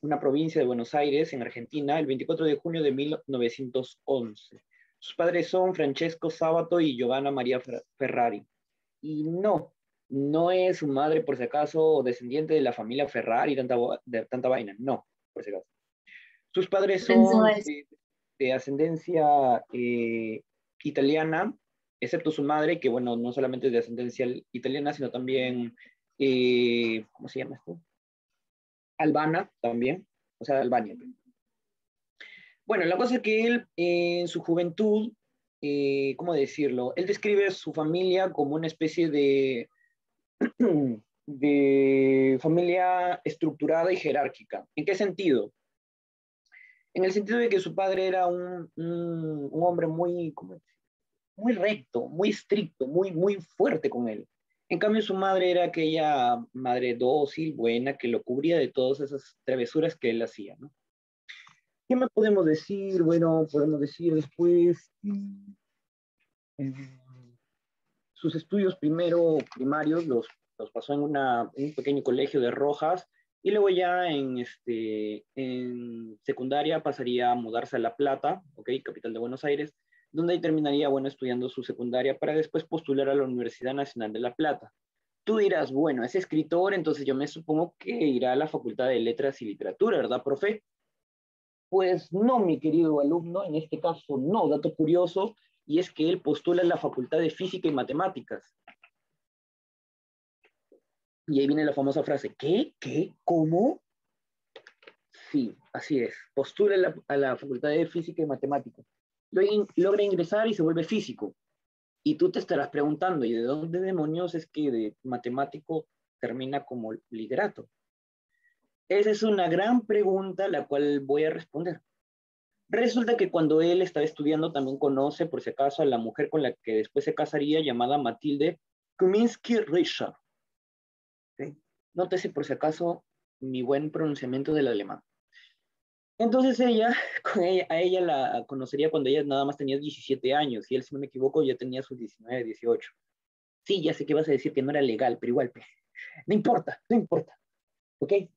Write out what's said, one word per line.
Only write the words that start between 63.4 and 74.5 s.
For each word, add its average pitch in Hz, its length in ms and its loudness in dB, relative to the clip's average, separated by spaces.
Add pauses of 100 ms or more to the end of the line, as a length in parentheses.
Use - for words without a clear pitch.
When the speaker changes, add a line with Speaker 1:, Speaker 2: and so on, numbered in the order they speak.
Speaker 1:
podemos 147 280 2
decir 160 340 -2
después, 170 760 2 (120)
mm, 202 500 -8 (1040)
eh, 135 160 -6 (1400)
sus - 200 -4
estudios 185 420 0
primero 165 600 2 (180)
primarios 156 520 0
los, 120 200 0 (320)
los 110 120 -10
pasó 117 240 -6
en 143 60 -2
una, 135 540 0
en 139 120 -6
un 151 80 -8
pequeño 139 280 -2
colegio 135 380 0
de 120 100 0
Rojas, 151 560 -2 (360)
y 185 80 0
luego 202 180 4
ya 180 380 2
en, 135 320 -2
este, 110 960 -6